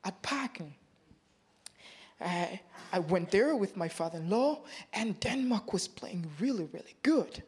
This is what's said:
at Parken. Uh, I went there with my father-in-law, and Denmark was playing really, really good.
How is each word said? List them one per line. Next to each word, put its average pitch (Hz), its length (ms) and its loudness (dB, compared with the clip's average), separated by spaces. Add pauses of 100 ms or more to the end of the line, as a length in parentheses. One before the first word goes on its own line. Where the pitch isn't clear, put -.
at 185 200 -6
Parken. 247 500 -4 (1500)
Uh, 175 260 0 (460)
I 185 80 4
went 175 300 2
there 262 260 6
with 196 200 -2
my 170 120 -2
father-in-law, 180 720 0 (320)
and 220 280 0
Denmark 247 520 0
was 185 160 -2
playing 165 420 -8 (100)
really, 208 320 0
really - 300 -14
good. - 460 4